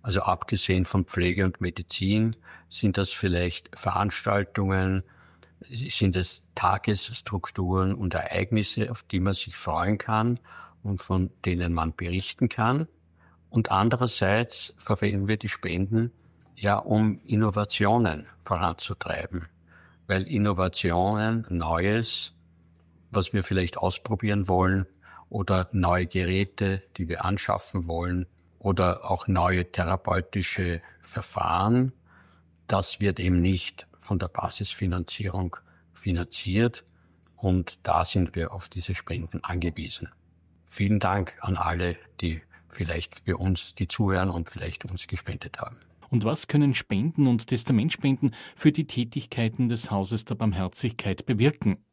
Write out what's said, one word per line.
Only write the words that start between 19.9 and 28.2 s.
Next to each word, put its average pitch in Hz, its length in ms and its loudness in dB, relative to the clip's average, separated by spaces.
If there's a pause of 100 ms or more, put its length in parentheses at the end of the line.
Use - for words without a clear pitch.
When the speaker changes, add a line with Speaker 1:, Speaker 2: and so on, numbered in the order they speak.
Speaker 1:
Weil 95 180 2
Innovationen, 104 1200 0
Neues, 90 880 0 (760)
was 95 220 0
wir 101 100 2
vielleicht 92 360 0
ausprobieren 101 680 -2
wollen, 92 400 4 (420)
oder 92 440 0
neue 90 340 2
Geräte, 95 720 0 (160)
die 85 120 -4
wir 82 160 -6
anschaffen 98 640 -2
wollen, 87 380 -2 (340)